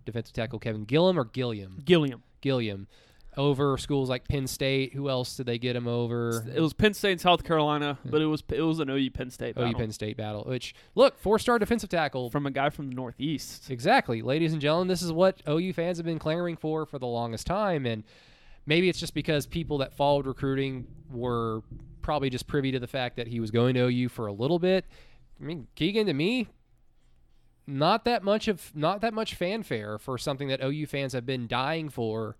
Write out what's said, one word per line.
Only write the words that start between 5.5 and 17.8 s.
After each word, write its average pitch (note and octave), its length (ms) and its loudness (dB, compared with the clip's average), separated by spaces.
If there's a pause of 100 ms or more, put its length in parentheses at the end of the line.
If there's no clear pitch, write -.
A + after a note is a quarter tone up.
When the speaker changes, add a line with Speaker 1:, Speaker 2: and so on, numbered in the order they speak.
Speaker 1:
get B2 180 -2
him A#2+ 140 -4
over? A#2 560 0 (100)
Speaker 2:
It D#3 60 4
was D#3+ 120 4
Penn G#3+ 200 4
State G3+ 180 2
and F3 100 -2
South F3 220 6
Carolina, D3 600 2
Speaker 1:
Yeah. - 60 -8
Speaker 2:
but D3+ 100 2
it D#3 60 2
was, D#3 220 0
it B2 120 0
was D#3+ 180 2
an C#3 100 -2
O C3+ 60 0
U C3+ 160 2
Penn B2+ 180 -6
State A#2+ 280 -6
Speaker 1:
O B2+ 40 0
U B2 60 0
Speaker 2:
battle. A#2 140 -2
Speaker 1:
Penn G#2+ 100 -2
State G#2+ 240 -6
battle, G#2+ 300 -6
which, B2+ 280 -6 (220)
look, B3+ 240 6
four-star A3 400 2
defensive G#3+ 300 0
tackle. C3+ 400 0
Speaker 2:
From C#3+ 160 -2
a C#3+ 60 -2
guy C#3 180 2
from C#3+ 180 -6
the B2+ 80 -8
Northeast. B2+ 720 -6
Speaker 1:
Exactly. C3 520 2
Ladies D#3 320 0
and D#3 80 -2
gentlemen, E3 260 2
this F3+ 140 0
is E3+ 100 -4
what F3+ 360 4
O D3+ 100 2
U F3+ 160 -2
fans E3+ 240 -2
have E3 80 -6
been E3 140 -2
clamoring E3+ 360 -2
for D#3 300 -4
for D3 120 -10
the B2+ 100 -6
longest A#2 380 -4
time, F3 400 0